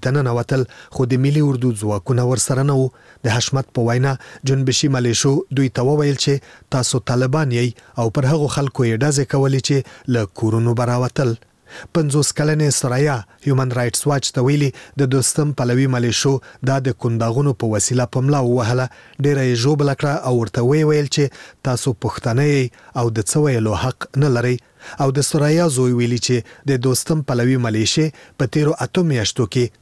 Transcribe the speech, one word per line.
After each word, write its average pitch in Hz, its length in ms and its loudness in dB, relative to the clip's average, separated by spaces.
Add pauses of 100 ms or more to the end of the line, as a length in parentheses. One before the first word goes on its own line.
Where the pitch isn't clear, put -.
ته 131 120 0
ننوتل، 127 480 0 (300)
خو 131 180 0
د 127 120 2
ملي 147 260 2
اردو 127 200 0 (120)
ځواکونه 107 480 -2
ورسره 131 400 0
نه 139 100 2
وو. 131 100 0 (340)
د 117 120 0
حشمت 131 420 -2
په 117 100 2
وینا 127 260 0 (380)
جنبشي 135 440 0
ملیشو 123 380 0 (260)
دوی 131 200 2
ته 123 80 2
وویل 147 360 0
چې - 440 -4 (100)
تاسو 123 340 -2
طالبان 127 480 0
یئ 123 80 2 (360)
او 113 120 0
پر 135 160 2
هغو 151 240 0
خلکو 135 340 0
یې 113 140 0
ډزې 143 280 0
کولې 135 360 2
چې 143 100 0 (400)
له 104 240 -4
کورونو 113 400 2
به 120 100 0
راوتل. 123 480 -2 (560)
پنځوس 147 420 0
کلنې 151 380 0
سرایا 135 400 0 (320)
هیومن 131 300 2
رایټس 123 340 -2
واچ 139 240 -2
ته 127 100 2
ویلي 143 240 2 (320)
د 131 140 2
دوستم 147 420 0
پلوي 123 260 2 (120)
ملیشو 120 360 0 (380)
دا 135 160 2
د 127 180 0
کنداغونو 117 480 0 (120)
په 113 100 0
وسیله 123 420 0
په 131 120 0
ملا 143 180 2
ووهله، 123 400 0 (400)
ډېره 139 240 2
یې 120 140 0
ژوبله 143 360 2
کړه 143 140 0 (160)
او 123 100 2
ورته 117 300 -2
ویې 156 200 2
ویل 147 260 0
چې 147 80 2 (440)
تاسو 127 260 -2 (120)
پښتانه 123 420 -2
یئ 139 160 2 (380)
او 120 80 2
د 110 200 -2
څه 151 140 2
ویلو 113 400 0
حق - 260 -6 (140)
نه 143 140 2
لرئ. 123 180 0 (480)
او 135 40 2 (100)
د 143 100 0
سرایا 160 480 2
زوی 127 240 2
ویلي 120 260 0
چې - 480 -4
د 123 140 0
دوستم 156 420 0
پلوي 127 380 2
ملیشې 110 760 -2
په 127 160 0
تیرو 151 160 2 (140)
اتو 185 260 0
میاشتو 113 400 -2
کې 123 120 2 (160)